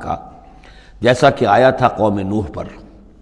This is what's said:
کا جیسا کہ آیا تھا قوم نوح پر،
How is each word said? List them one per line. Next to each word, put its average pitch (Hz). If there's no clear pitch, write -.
کا -
جیسا 127
کہ 135
آیا 117
تھا 123
قوم 104
نوح 98
پر، -